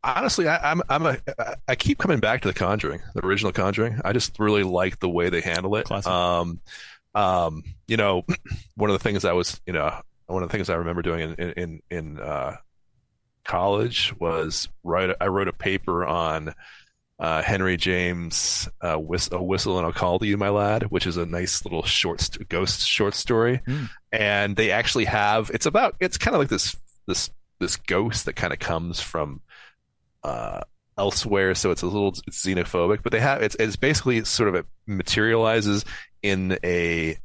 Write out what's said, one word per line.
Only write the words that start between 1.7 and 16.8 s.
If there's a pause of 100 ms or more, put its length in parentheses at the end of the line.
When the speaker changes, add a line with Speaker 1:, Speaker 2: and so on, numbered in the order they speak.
Speaker 1:
keep
coming
back
to
The
Conjuring, (120)
the
original
Conjuring.
I
just
really
like
the
way
they
handle
it.
Speaker 2:
Classic.
Speaker 1:
Um, (520)
um, (260)
you
know, (260)
<clears throat>
one
of
the
things
I
was,
you
know, (240)
one
of
the
things
I
remember
doing
in,
in,
in, (100)
in,
uh, (880)
college
was (140)
write,
I
wrote
a
paper
on, (680)